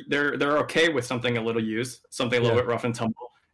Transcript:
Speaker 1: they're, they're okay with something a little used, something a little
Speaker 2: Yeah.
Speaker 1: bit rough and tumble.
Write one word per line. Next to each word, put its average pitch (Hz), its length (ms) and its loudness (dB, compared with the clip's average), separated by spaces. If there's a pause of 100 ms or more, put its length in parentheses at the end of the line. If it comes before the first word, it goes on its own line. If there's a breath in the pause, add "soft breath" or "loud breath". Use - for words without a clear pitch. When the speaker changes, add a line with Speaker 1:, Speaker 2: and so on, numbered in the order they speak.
Speaker 1:
they're, 143 300 0
they're 143 220 2
okay 160 280 2
with 135 160 0
something 123 320 -2
a 113 60 -2
little 113 200 0
used, 110 460 -4
something 123 300 0
a 117 40 4
little 117 140 4
Speaker 2:
Yeah. 123 60 4
Speaker 1:
bit 120 80 -2
rough 113 140 -2
and 117 100 -2
tumble. - 380 -6 (220)